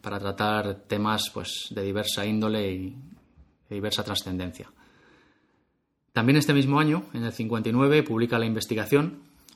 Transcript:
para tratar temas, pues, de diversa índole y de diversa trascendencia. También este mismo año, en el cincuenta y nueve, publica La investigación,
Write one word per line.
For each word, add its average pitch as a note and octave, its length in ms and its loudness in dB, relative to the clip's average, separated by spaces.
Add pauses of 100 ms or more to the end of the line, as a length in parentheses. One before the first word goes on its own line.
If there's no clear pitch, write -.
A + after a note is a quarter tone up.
para G2+ 180 -6
tratar G2+ 680 0
temas, G#2+ 460 0
pues, - 380 -10
de G#2 100 -6
diversa G2+ 420 -2
índole G#2+ 480 0
y F#2 180 -6 (800)
de G#2 60 -10
diversa G#2 280 -4
trascendencia. F#2 680 -6 (1400)
También B2 240 4
este D3 160 4
mismo C#3 260 4
año, D#3 340 2
en A#2 100 -6
el A2+ 80 -4
cincuenta A2+ 380 -4
y - 20 0
nueve, C#3 320 6
publica A#2 340 0
La A2+ 80 2
investigación, A2+ 800 0 (320)